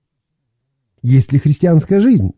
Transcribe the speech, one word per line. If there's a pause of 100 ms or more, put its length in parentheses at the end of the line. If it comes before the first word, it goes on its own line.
(1040)
Есть
ли
христианская
жизнь?